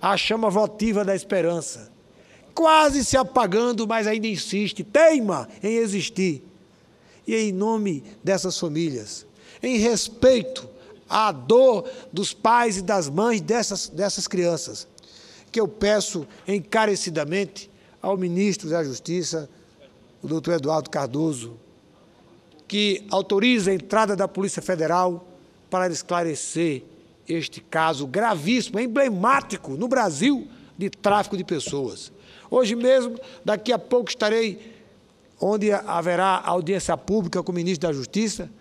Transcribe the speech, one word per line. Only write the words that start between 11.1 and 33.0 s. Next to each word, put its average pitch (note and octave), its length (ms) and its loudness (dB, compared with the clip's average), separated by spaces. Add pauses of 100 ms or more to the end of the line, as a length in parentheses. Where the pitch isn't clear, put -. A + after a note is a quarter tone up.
dor G#3 580 4 (240)
dos - 220 -4
pais A3+ 440 2
e G3 40 -8
das F3+ 260 0
mães G#3 320 0
dessas, G3 480 -2
dessas F#3 380 -4
crianças, E3+ 600 -2 (640)
que A3+ 100 -2
eu G#3 80 2
peço G3+ 580 -2 (220)
encarecidamente F#3+ 1200 -2 (320)
ao G3 140 -2
ministro F#3 520 0
da E3 140 -2
Justiça, D#3 680 -6 (720)
o - 60 -12
doutor D#3+ 280 -2
Eduardo D3+ 360 0
Cardoso, C3+ 680 -4 (1120)
que G3+ 440 0
autorize G3 600 2
a G3 40 2
entrada G3+ 420 0
da F#3+ 100 0
Polícia F#3+ 340 -4
Federal F3 640 0 (460)
para F#3 220 0
esclarecer E3 880 -4 (460)
este E3 320 -6
caso D#3+ 460 -2
gravíssimo, G3+ 760 -2
emblemático A#3+ 920 0
no A#3 160 -4
Brasil, A#3 600 0 (280)
de F#3+ 140 -6
tráfico G3+ 460 0
de F3+ 80 -4
pessoas. C#3 680 -6 (400)
Hoje A#3+ 240 2
mesmo, A#3+ 440 2 (260)